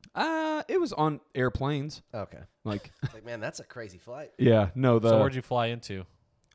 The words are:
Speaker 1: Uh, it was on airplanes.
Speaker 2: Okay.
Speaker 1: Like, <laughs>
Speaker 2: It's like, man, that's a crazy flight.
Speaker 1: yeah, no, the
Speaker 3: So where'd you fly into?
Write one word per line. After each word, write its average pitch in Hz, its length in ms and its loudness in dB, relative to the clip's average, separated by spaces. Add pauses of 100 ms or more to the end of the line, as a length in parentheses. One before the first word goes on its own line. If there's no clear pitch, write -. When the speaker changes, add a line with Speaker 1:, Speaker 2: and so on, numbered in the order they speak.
(140)
Speaker 1:
Uh, 311 540 -2
it 359 120 0
was 330 120 -2
on 151 280 0 (140)
airplanes. 139 680 -2 (120)
Speaker 2:
Okay. 101 260 -10 (240)
Speaker 1:
Like, 104 320 -6
<laughs> - 60 -16
Speaker 2:
It's - 120 -4
like, 110 100 -20
man, 120 160 -10
that's 135 200 -8
a 131 40 -18
crazy 104 340 -16
flight. 135 400 -16
Speaker 1:
yeah, 110 360 6
no, 127 240 4
the 113 120 4
Speaker 3:
So 110 100 8
where'd 135 140 2
you 127 80 -6
fly 120 260 -2
into? 104 360 -8 (500)